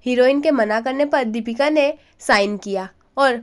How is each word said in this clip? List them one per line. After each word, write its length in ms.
हीरोइन 340
के 120
मना 280
करने 240
पर 220
दीपिका 440
ने 220
साइन 380
किया 300
और 260